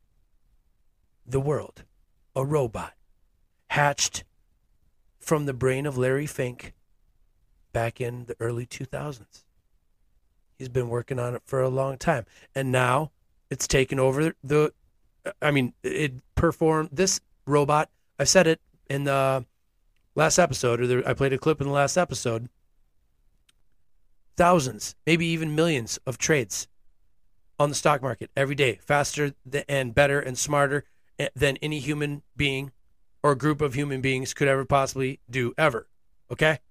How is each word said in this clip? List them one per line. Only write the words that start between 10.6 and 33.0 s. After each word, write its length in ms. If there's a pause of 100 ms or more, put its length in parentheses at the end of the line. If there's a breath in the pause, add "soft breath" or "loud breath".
been 200
working 300
on 160
it 100
for 160
a 80
long 300
time. 260 (300 soft breath)
And 180
now 380 (400)
it's 160
taken 320
over 440
the, 300 (680)
I 80
mean, 320
it 320 (200)
performed, 580
this 280 (260)
robot, 440 (280)
I 60
said 220
it 140 (280)
in 160
the 400 (720)
last 240
episode, 420
or 60
the, 200
I 80
played 180
a 60
clip 220
in 60
the 60
last 240
episode, 520 (1900)
thousands, 580 (120)
maybe 200
even 280
millions 520
of 120
trades 500 (880)
on 100
the 60
stock 280
market 340
every 180
day, 280
faster 520 (160)
th-, 180
and 260
better 240
and 180
smarter 480 (360)
a-, 160
than 220
any 200
human 440 (140)
being 360 (500)